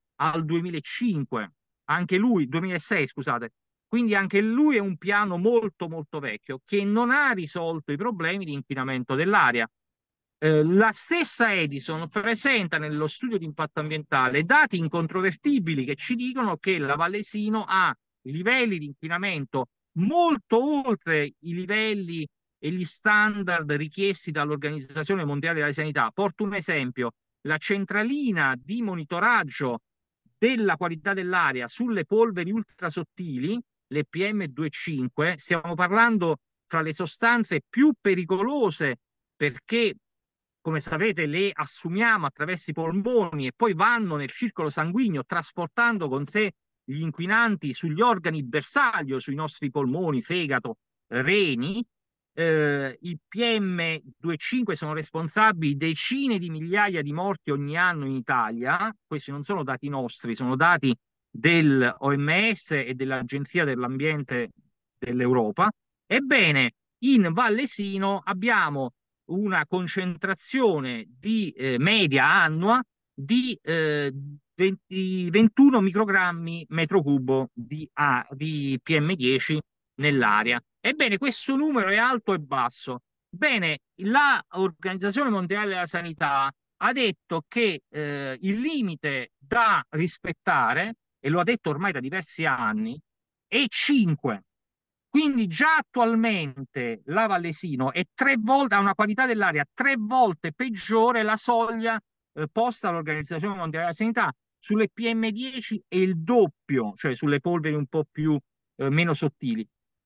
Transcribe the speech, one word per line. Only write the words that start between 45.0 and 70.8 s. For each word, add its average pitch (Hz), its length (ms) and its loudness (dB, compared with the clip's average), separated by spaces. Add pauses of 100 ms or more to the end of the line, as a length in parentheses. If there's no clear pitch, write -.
trasportando 175 840 -2
con 135 160 -2
sé 208 300 0 (320)
gli 143 160 -8
inquinanti 175 720 0
sugli 160 280 -2
organi 170 420 2
bersaglio, 151 760 0
sui 135 160 -6
nostri 151 340 -6
polmoni, 143 520 0
fegato, 139 560 -2 (300)
reni. 160 760 0 (500)
Eh, 147 680 0
i 170 160 -10 (100)
P 226 320 0
M 175 360 -2 (220)
due 160 200 -4
cinque 208 380 -2
sono 151 180 -6
responsabili 160 840 0
decine 208 640 -2
di 175 100 -8
migliaia 170 540 -2
di 147 100 -6
morti 175 380 -4
ogni 143 260 -4
anno 175 280 0
in 135 100 -4
Italia. 127 760 -2 (140)
Questi 147 240 -8
non 143 140 -8
sono 185 200 -4
dati 131 240 -6
nostri, 123 480 -6
sono 127 200 -2
dati 143 400 4 (340)
dell'O 139 880 4
M 175 340 2
S - 200 -4
e 131 240 -2
dell'Agenzia 135 720 -4
dell'Ambiente 131 840 -4 (480)
dell'Europa. 127 720 2 (380)
Ebbene, 190 640 4 (300)
in 240 300 6
Valle 233 340 0
Sino 196 580 -2
abbiamo 180 680 0 (320)
una 185 420 -2
concentrazione 180 1400 -2